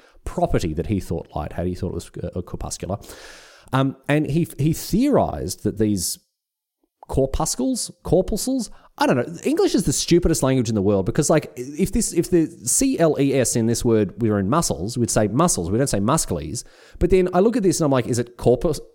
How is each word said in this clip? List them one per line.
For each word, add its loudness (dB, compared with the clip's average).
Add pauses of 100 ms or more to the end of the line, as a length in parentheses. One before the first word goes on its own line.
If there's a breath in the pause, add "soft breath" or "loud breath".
(260 soft breath)
property -2
that -4
he -2
thought -6
light -8
had. -4
He -4
thought -6
it -8
was, -12 (100)
uh, -8
corpuscular. -8 (760 loud breath)
Um, 0 (140)
and 0
he, 0 (140)
he 2
theorized 0
that -2
these 0 (880)
corpuscles, -2 (120)
corpuscles, 0 (320 soft breath)
I 2
don't 4
know. -2 (100)
English 2
is 2
the 0
stupidest 2
language 2
in 0
the 2
world 2
because, 0
like, 2
if -4
this, -2
if 0
the 4 (180)
C 0
L 4
E 2
S 2
in 2
this 0
word 2
were 2
in 2
muscles, -2
we'd 0
say 2
muscles. 0
We 0
don't 0
say 0
muscles. -2 (340 loud breath)
But 2
then 4
I 2
look 4
at 0
this 2
and 2
I'm 2
like, 2
is 0
it -6
corpus-, 0 (140)